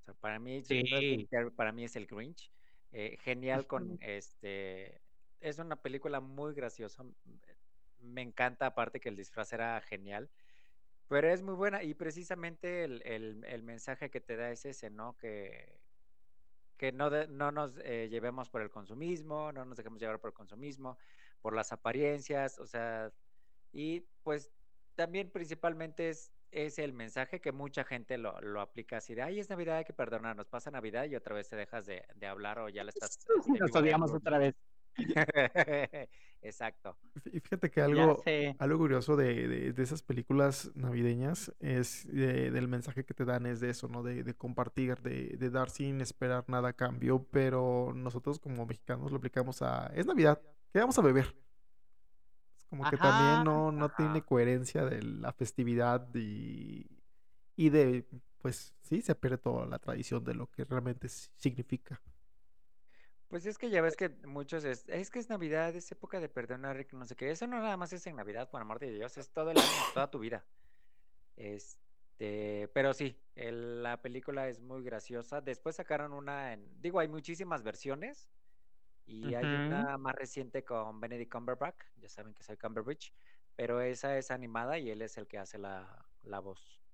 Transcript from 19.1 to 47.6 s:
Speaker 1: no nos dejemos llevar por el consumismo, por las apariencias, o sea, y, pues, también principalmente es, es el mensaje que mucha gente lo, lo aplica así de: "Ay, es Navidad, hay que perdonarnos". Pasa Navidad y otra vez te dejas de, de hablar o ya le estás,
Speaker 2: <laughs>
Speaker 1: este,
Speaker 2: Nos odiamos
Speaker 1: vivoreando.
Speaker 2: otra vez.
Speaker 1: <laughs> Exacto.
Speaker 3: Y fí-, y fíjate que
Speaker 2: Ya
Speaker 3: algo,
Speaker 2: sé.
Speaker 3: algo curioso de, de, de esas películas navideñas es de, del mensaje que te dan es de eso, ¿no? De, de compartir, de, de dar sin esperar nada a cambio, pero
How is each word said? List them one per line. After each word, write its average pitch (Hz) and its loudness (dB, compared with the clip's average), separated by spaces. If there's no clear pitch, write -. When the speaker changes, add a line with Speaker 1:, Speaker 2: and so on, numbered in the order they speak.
Speaker 1:
no 131 -8
nos 127 -12
dejemos 113 -12
llevar 110 -2
por 113 -8
el - -16
consumismo, 127 -12
por 110 -2
las 110 0
apariencias, 139 0
o - -12
sea, 113 -4
y, 160 -4
pues, 151 -2
también 180 0
principalmente 160 0
es, - -10
es 151 -2
el 147 -2
mensaje 127 -4
que 143 0
mucha 139 -2
gente 123 -4
lo, 107 -4
lo 104 -4
aplica 113 -6
así 113 -8
de: 120 -4
"Ay, 185 -4
es 202 -8
Navidad, 165 0
hay 160 -2
que - -10
perdonarnos". 113 -4
Pasa 123 -6
Navidad 117 -2
y 143 -4
otra 110 -6
vez 104 -6
te 110 -6
dejas 104 -6
de, 95 -8
de 101 -8
hablar 104 -6
o 110 -4
ya 101 -6
le 104 -8
estás, - -8
Speaker 2:
<laughs> 427 6
Speaker 1:
este, 240 6
Speaker 2:
Nos 160 4
odiamos 156 6
Speaker 1:
vivoreando. - 0
Speaker 2:
otra 151 4
vez. 139 6
Speaker 1:
<laughs> 151 2
Exacto. 107 -8
Speaker 3:
Y 143 -8
fí-, - -10
y 156 -2
fíjate 175 0
que 156 4
Speaker 2:
Ya 147 10
Speaker 3:
algo, - 8
Speaker 2:
sé. 147 2
Speaker 3:
algo 143 4
curioso 143 6
de, 123 6
de, 123 0
de 127 2
esas 151 -2
películas 135 4
navideñas 123 2
es 127 0
de, 131 4
del 127 2
mensaje 123 -2
que - -6
te 131 0
dan 120 2
es 120 0
de 123 2
eso, 123 -4
¿no? 120 -4
De, 123 -2
de 120 -4
compartir, 123 0
de, 127 -2
de 123 2
dar 127 2
sin 139 0
esperar 127 0
nada 123 4
a - -4
cambio, 127 4
pero 127 6